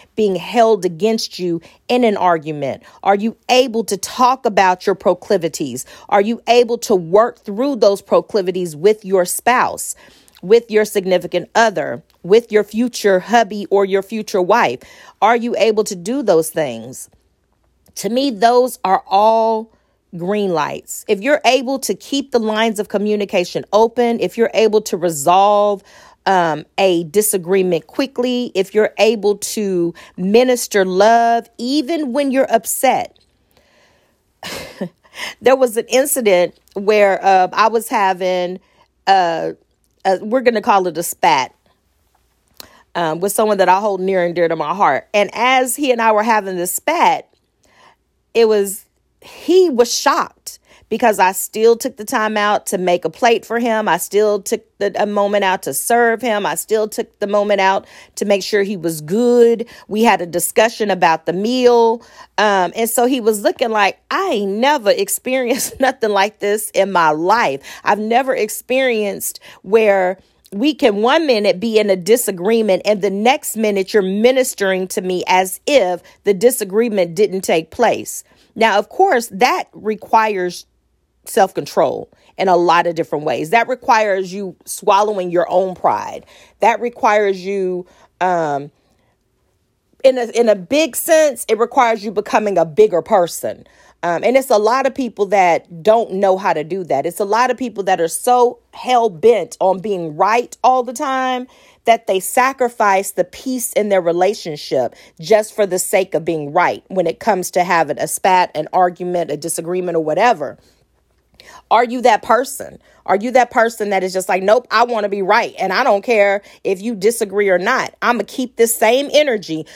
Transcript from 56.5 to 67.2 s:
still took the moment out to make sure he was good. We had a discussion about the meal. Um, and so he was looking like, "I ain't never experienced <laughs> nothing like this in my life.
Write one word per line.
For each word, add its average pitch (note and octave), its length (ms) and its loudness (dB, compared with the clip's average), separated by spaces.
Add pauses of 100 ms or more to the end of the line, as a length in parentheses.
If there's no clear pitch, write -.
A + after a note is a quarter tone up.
still G#3+ 320 -2
took - 320 -12
the G#3 80 -4
moment G3+ 340 0
out F#3+ 240 2 (300)
to G#3 100 -6
make G3+ 180 0
sure G3+ 200 -2
he G3+ 140 -6
was D#3+ 240 -6
good. A#3 640 2 (200)
We G#3+ 160 -2
had G3+ 180 4
a F3 40 -6
discussion G#3 640 0
about F3 360 2
the E3 80 -2
meal. A#3 720 2 (340)
Um, G3 380 2
and A3+ 140 -2
so A#3+ 160 0
he B3+ 160 0
was G#3 200 0
looking B3+ 280 -2
like, G#3 300 0 (100)
"I F#4 240 -2
ain't G3+ 180 -2
never A#3 380 0
experienced A#3+ 920 -4
<laughs> - 0 -
nothing C4 300 0
like G3+ 300 -2
this G#3 320 -4
in G3 200 0
my E3 200 4
life. E3+ 500 0 (220)